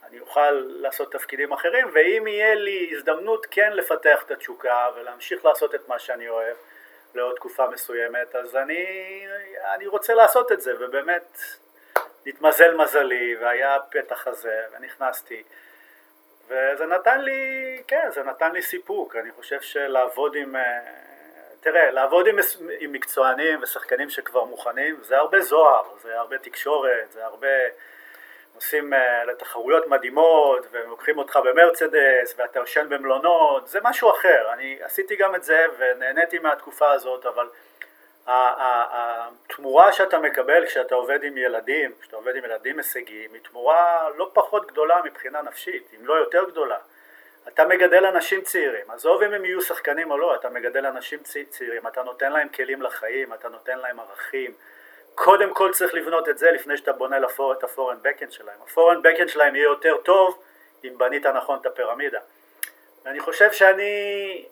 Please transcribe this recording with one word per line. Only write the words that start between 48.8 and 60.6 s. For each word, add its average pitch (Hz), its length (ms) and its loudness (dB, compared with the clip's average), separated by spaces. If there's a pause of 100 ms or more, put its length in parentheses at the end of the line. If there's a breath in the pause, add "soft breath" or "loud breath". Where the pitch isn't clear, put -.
עזוב 165 320 2
אם 208 100 0
הם 196 120 -6
יהיו 185 180 -4
שחקנים 160 480 -6
או 143 80 -2
לא, 160 160 0
אתה 123 160 -6
מגדל 123 360 -6
אנשים 135 360 -10
צי-, 143 220 -12
צעירים, 117 420 -12
אתה 127 160 -8
נותן 131 300 -4
להם 147 160 -2
כלים 135 340 -8
לחיים, 120 500 -8
אתה 113 160 -14
נותן 127 300 -10
להם 123 220 -10
ערכים. 123 540 -10 (600 loud breath)
קודם 196 400 4
כל 190 180 2
צריך 175 220 -2
לבנות 165 340 -2
את 143 100 -2
זה 165 120 4
לפני 147 260 -2
שאתה 143 160 -4
בונה 135 260 -4
לפור-, 131 340 -2
את 131 120 -4
הפורנד 123 380 -6
בקאנד 143 300 -6
שלהם. 104 300 -20
הפורנד 165 400 4
בקאנד 165 260 6
שלהם 143 280 2
יהיה 147 80 2
יותר 147 320 4
טוב 185 460 4 (420 soft breath)